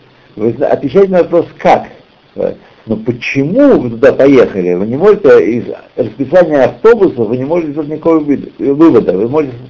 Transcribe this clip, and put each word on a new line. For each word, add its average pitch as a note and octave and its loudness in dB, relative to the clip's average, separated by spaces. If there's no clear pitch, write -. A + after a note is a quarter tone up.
вы G#2+ -2
зна-, B2 -4
отвечаете F3 -2
на F3+ 0
вопрос E3+ -2
«как?». - 0
Вот. F#2+ -6
Но A2 -4
почему D3 0
вы B2 -6
туда A2 2
поехали? G2+ 2
Вы F#2 -4
не A#2+ -6
можете C3+ 4
из A#2 -4
расписания C#3 0
автобуса, F#3 2
вы A2 -4
не C3 -6
можете D#3+ -4
сделать C#3+ -8
никакого D#3 -2
вид-, C#3+ -6
вывода. C3+ 2
Вы G2+ -2
можете C3+ -4